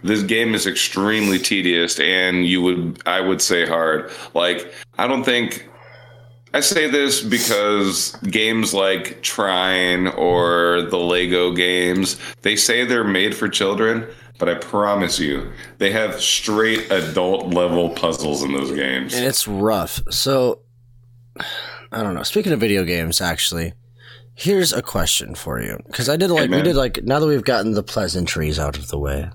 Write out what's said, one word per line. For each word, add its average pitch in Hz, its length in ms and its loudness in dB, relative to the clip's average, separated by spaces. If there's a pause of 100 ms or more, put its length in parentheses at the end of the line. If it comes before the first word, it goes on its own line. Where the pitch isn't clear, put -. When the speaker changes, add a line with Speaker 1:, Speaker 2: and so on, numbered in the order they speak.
Speaker 1:
This 104 160 2
game 110 320 0
is 101 120 -2
extremely 98 720 0
tedious, 87 640 0
and 90 460 2
you 90 160 2
would, 87 440 0
I 90 140 0
would 92 220 0
say 85 240 2
hard. 80 440 0 (240)
Like, 87 380 0 (260)
I 107 80 2
don't 127 180 0
think, 120 440 -2 (880)
I 143 60 2
say 147 280 2
this 139 320 2
because 104 920 0 (100)
games 110 500 0
like 95 500 0
Trine 92 840 0
or 87 760 2
the 87 160 -2
Lego 90 540 2
games, 90 640 0 (260)
they 107 140 0
say 120 280 2
they're 120 200 0
made 101 300 0
for 107 140 -2
children, 110 580 0 (320)
but 87 100 0
I 85 60 0
promise 101 640 0
you, 71 320 -2 (280)
they 98 140 2
have 107 280 -2
straight 110 680 0
adult 92 640 0
level 87 360 2
puzzles 76 520 -2
in 69 100 -2
those 67 200 -4
games. 65 420 -4
Speaker 2:
And 123 100 -2
it's 131 240 -2
rough. 101 520 0 (100)
So, 131 500 0 (1300)
I 110 100 -4
don't 101 120 -2
know. 78 80 -6
Speaking 202 300 0
of 120 80 0
video 101 240 2
games, 85 360 0
actually, 82 520 -2 (640)
here's 185 380 2
a - 100 -2
question - 520 -2
for 62 280 -6
you. 52 160 -6 (140)
'Cause 123 160 -2
I 147 80 2
did, 185 140 2
Speaker 1:
Hey, 170 60 4
Speaker 2:
like, 131 140 2
we - 60 4
Speaker 1:
man. - 80 4
Speaker 2:
did, 170 120 4
like, 131 280 0
now 135 140 2
that 156 80 4
we've 143 180 2
gotten 110 280 2
the 101 100 2
pleasantries 85 760 -2
out 73 180 -2
of 71 120 -10
the 76 100 -4
way 71 360 -4